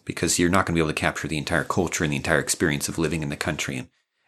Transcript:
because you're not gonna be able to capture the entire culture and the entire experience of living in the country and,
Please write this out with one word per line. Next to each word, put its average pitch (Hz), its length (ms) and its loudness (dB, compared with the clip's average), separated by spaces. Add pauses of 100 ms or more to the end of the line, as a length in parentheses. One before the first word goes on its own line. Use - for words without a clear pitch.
because - 340 -2
you're 87 100 6
not 92 160 4
gonna 87 100 -2
be 82 60 4
able 78 80 2
to 76 60 -2
capture - 340 -2
the 78 100 -4
entire 73 260 0
culture - 400 0
and 73 80 0
the 71 40 0
entire 73 220 2
experience 71 500 0
of 73 100 -8
living 80 240 0
in 71 60 -4
the 73 80 -6
country 71 400 -4
and, 64 120 -10 (400)